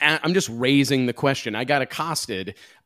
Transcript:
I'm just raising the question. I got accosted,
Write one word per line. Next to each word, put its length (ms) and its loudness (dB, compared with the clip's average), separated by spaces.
I'm 320 2
just 160 0
raising 560 2
the 80 0
question. 420 -2
I 80 -2
got 180 0
accosted, 760 -6